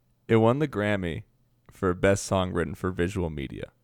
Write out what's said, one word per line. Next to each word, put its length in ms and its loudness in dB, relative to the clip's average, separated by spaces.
it 80 6
won 220 4
the 100 0
Grammy 560 -2
for 240 0
Best 300 2
Song 280 0
Written 220 -2
for 160 -4
Visual 400 -2
Media, 400 -10